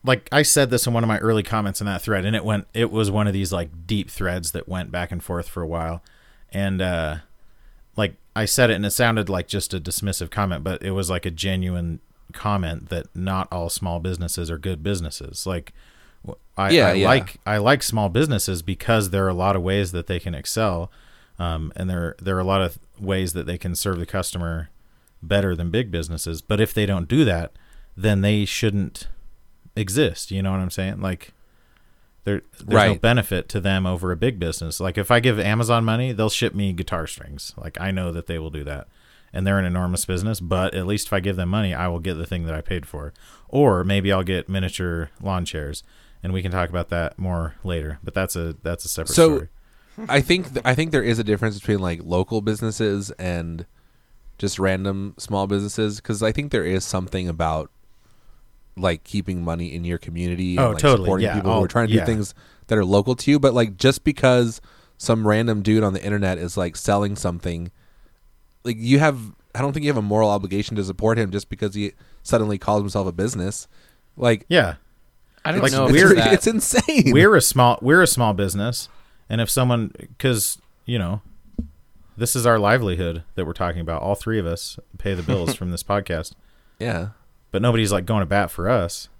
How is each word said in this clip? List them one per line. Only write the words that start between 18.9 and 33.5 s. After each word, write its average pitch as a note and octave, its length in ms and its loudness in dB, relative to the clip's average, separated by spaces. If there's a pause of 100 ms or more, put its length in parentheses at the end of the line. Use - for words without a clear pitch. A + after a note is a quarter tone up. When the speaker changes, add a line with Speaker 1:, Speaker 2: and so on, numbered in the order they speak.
Speaker 1:
there G2 160 2
are F#2 40 2
a F2+ 40 -2
lot F#2+ 220 2
of F2 60 -2
ways F#2+ 300 0
that E2+ 140 -6
they F2+ 140 -4
can F2 140 -8
excel, F2 560 -2 (480)
um, D#2+ 380 -4
and F#2 140 -4
there, E2+ 280 -4
there F#2 180 -2
are F#2 40 0
a F#2 40 -2
lot F#2+ 180 2
of E2+ 160 -4 (200)
ways F#2+ 360 -2
that F2 100 -6
they F2 140 -6
can F2+ 160 -6
serve F#2 240 -2
the E2+ 80 -6
customer E2+ 640 -6 (520)
better F#2+ 340 0
than E2+ 140 -2
big G#2+ 200 -2
businesses. E2 500 -6
But G#2 200 -2
if G#2+ 120 2
they G#2 140 0
don't F#2 220 -2
do D3 180 4
that, E2+ 260 -2 (440)
then G2 260 2
they G#2 240 2
shouldn't - 640 -2 (680)
exist. G#2 560 0
You F#2+ 120 -2
know F#2+ 100 0
what F#2+ 80 0
I'm F#2 100 -4
saying? F#2+ 320 -6
Like, F#2 300 -6 (920)
there, G2+ 160 -2 (180)
there's - 100 -16
no A2 60 2
Speaker 2:
Right. G2+ 260 6
Speaker 1:
benefit A2+ 500 2